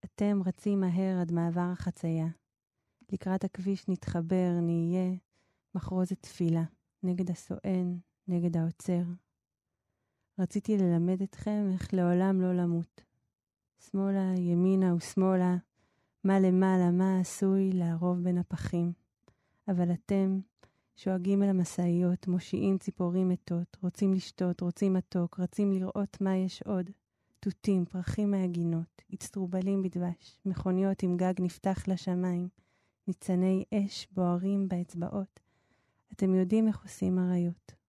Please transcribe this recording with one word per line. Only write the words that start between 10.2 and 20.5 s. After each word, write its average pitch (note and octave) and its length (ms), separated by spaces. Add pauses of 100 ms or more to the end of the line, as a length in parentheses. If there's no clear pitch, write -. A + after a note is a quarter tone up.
רציתי G3+ 380
ללמד F3+ 440
אתכם G#3 520
איך - 200
לעולם F#3 480
לא F3+ 120
למות. E3+ 500 (760)
שמאלה, G3 600
ימינה F3+ 560
ושמאלה, F3+ 600 (680)
מה G3 160
למעלה, F#3 520
מה F#3 280
עשוי F#3+ 540
לערוב F3 500
בין F3+ 140
הפחים. F3 560 (760)
אבל F3 240
אתם F#3+ 480 (560)